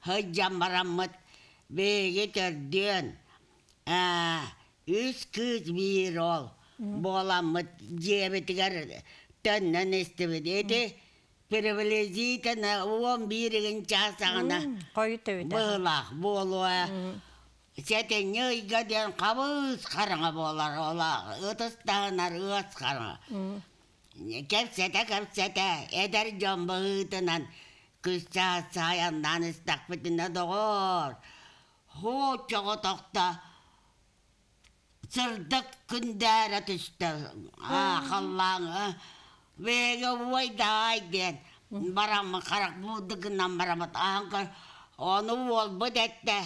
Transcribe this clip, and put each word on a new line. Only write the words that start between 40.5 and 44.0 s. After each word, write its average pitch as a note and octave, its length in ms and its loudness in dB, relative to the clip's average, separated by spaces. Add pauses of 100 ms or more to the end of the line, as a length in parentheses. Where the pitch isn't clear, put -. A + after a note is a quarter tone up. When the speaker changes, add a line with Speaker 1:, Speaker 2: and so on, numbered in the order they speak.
Speaker 1:
диэн. F3+ 360 -2 (300)
Speaker 2:
Мм. F#3 260 -4
Speaker 1:
Бараммы, G3+ 480 2
харах G3 360 0
буудыгынан F#3+ 800 -4
бараммыт. F3 360 0
Аһанка G3 580 0 (440)